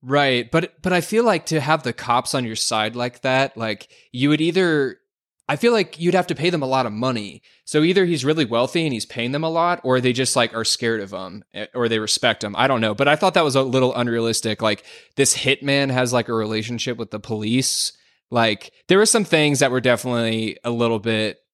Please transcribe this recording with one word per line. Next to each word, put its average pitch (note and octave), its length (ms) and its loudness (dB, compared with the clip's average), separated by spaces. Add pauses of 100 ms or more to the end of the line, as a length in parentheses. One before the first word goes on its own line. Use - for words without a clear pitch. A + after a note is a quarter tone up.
Right, C3 480 0
but, E3 300 -2
but F#3 120 -2
I F3 100 2
feel A3 220 0
like F#3+ 220 0
to D#3 140 0
have D3+ 220 0
the A#2+ 100 -4
cops A#2+ 420 -2
on C3 120 -2
your A2 100 -8
side A2 400 -2
like B2 240 -6
that, C3 360 0
like, A2 320 -6 (240)
you C3 180 0
would D3+ 100 2
either, D#3+ 560 0 (500)
I D3 100 -2
feel A#3 160 2
like F#3+ 280 0
you'd F3 140 2
have F3+ 140 2
to E3 60 -2
pay C#3 140 0
them E3+ 140 -2
a C3 40 -4
lot C3 200 0
of G#2+ 60 -6
money. A2 500 -4 (240)
So D3+ 160 2
either F3+ 240 4
he's D#3 180 -2
really D3+ 220 2
wealthy B2 380 0
and D3 100 -2
he's G#2+ 100 -6
paying A#2+ 280 -6
them D3 120 -4
a D#3+ 60 -2
lot, E3+ 340 0
or B2+ 160 2
they B2 140 2
just, B2+ 220 -2
like, A#2 180 0
are A2+ 100 -4
scared A2+ 380 -2
of G2 100 -12
him, F#2 400 -12
eh, G#2 220 -10
or A#2+ 140 0
they A2+ 100 0
respect G#2+ 440 0
him. G#2 140 -6
I A#2 100 2
don't C3 140 2
know, A2 140 0
but C#3 140 2
I D3+ 80 4
thought F#3 180 0
that F3 100 4
was C3+ 120 0
a C3+ 60 4
little B2+ 320 2
unrealistic. A#2 680 -2
Like, G#2+ 220 0 (320)
this C3+ 200 2
hitman C#3 540 0
has, B2+ 240 0
like, A#2 140 0
a A#2+ 60 -2
relationship A2 640 -4
with A2+ 140 -10
the G#2+ 100 -10
police. A2 720 -2 (380)
Like, A2+ 420 0 (160)
there F#3 80 6
were G#3 100 6
some A3 180 2
things D3+ 340 2
that C3+ 120 4
were B2+ 120 0
definitely A#2 840 0
a A#2+ 60 -2
little A#2 280 0
bit A2 420 -2 (140)